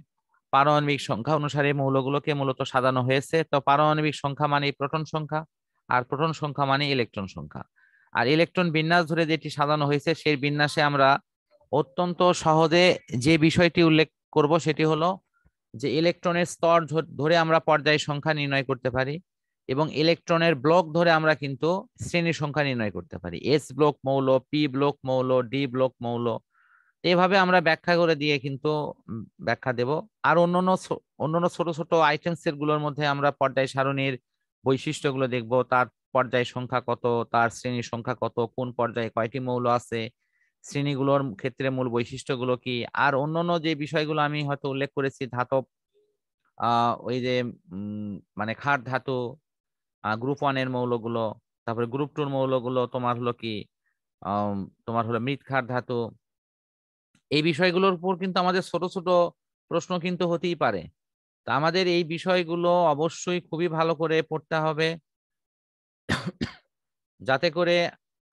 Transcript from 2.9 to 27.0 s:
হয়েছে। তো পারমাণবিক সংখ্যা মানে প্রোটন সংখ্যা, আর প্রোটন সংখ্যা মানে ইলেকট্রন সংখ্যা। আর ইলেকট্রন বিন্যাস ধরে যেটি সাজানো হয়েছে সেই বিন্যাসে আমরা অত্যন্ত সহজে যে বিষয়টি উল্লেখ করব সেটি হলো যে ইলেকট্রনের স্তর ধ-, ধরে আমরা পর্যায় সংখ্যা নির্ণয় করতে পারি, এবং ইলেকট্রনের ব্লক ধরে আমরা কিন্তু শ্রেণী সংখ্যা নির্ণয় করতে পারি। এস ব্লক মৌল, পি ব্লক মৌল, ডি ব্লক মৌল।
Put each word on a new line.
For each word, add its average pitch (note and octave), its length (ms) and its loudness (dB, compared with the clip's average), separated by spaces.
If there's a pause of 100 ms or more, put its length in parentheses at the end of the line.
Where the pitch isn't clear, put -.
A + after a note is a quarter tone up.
হয়েছে। C3+ 400 0
তো - 160 -2
পারমাণবিক D3+ 560 2
সংখ্যা C#3+ 320 -4
মানে C#3+ 240 0
প্রোটন C#3+ 340 -4
সংখ্যা, D#3 360 -6 (480)
আর B2 140 2
প্রোটন D3 300 -2
সংখ্যা D3 320 -2
মানে C3+ 260 2
ইলেকট্রন G#2+ 360 -2
সংখ্যা। D2+ 360 -12 (480)
আর A#2 160 2
ইলেকট্রন E3 440 2
বিন্যাস D#3+ 340 2
ধরে D#3+ 200 0
যেটি D#3 240 -2
সাজানো D3 360 0
হয়েছে D3 300 0
সেই D3+ 220 0
বিন্যাসে D3 440 0
আমরা C#3+ 280 4 (640)
অত্যন্ত F3 480 -2 (120)
সহজে E3 540 4 (320)
যে C3 200 4
বিষয়টি E3 460 4
উল্লেখ D#3 240 6 (240)
করব D3 280 4
সেটি D3+ 240 0
হলো D#3+ 260 2 (640)
যে A2+ 160 -6
ইলেকট্রনের E3+ 560 0
স্তর E3+ 400 2
ধ-, D#3 320 -4
ধরে D#3 200 2
আমরা D#3+ 220 4
পর্যায় D3+ 380 2
সংখ্যা D3 360 -2
নির্ণয় C#3 300 0
করতে C3 260 -2
পারি, C3 260 -2 (520)
এবং C#3 260 0
ইলেকট্রনের E3 600 2
ব্লক D#3 280 4 (100)
ধরে E3+ 180 4
আমরা D#3 240 4
কিন্তু C#3+ 340 -4 (320)
শ্রেণী E3+ 320 -2
সংখ্যা D3 300 -2
নির্ণয় A#2+ 280 -2
করতে F2+ 260 -10
পারি। F2 260 -10
এস C#3+ 200 0 (100)
ব্লক C#3+ 220 2 (100)
মৌল, C3+ 220 0 (120)
পি D3 280 -4
ব্লক C#3 280 0 (100)
মৌল, C3 240 -2 (120)
ডি B2 260 -4
ব্লক C3 340 -2
মৌল। A#2+ 260 -4 (760)